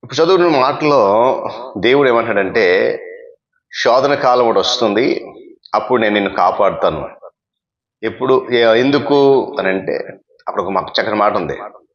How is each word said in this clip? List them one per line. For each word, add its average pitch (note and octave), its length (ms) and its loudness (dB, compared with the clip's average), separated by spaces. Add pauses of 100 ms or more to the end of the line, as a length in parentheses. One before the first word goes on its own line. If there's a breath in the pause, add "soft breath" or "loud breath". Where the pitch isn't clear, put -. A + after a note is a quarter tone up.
ఇప్పుడు D3+ 220 0
చదువుతున్న F3 360 2
మాటలో B2+ 880 2 (280 loud breath)
దేవుడు C3 320 2
ఏమంటాడంటే, G#2 880 0 (840)
"శోధన C3+ 320 2
కాలం B2 320 2
ఒకటి G#2+ 120 2
వస్తుంది, - 680 -2 (500)
అప్పుడు A2+ 260 0
నేను G#2 140 0
నిన్ను G2 160 0
కాపాడుతాను." F#2 760 -2 (920)
ఎప్పుడు, B2+ 480 -2
ఏ-, A#2 300 4
ఎందుకు C#3 760 2
అని F#2+ 100 -2
అంటే, - 520 -6 (280)
అక్కడ - 140 -6
ఒక F2+ 80 -6
మ-, F#2+ 180 -4 (120)
చక్కని G#2 160 -4
మాట G#2 200 0
ఉంది E2+ 220 -6 (360)